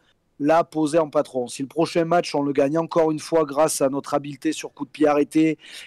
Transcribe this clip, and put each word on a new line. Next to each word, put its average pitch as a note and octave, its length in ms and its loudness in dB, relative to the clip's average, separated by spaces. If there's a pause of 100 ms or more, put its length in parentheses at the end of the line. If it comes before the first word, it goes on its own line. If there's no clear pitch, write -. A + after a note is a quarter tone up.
(400)
là, D#3+ 240 4
posé D#3 340 0
en D3+ 120 0
patron. C3+ 360 -2
Si A#2 160 -10
le C3 60 -8
prochain E3 360 0
match, E3 300 0
on D3 80 0
le C#3+ 100 -2
gagne C#3+ 260 2
encore D#3+ 340 0
une D3+ 80 -4
fois D#3+ 240 0
grâce D3 380 0
à C3+ 60 2
notre C3+ 260 -6
habileté C#3+ 380 -4
sur - 200 -10
coup - 140 -12
de - 40 -20
pied D3 160 0
arrêté D3 520 2 (280)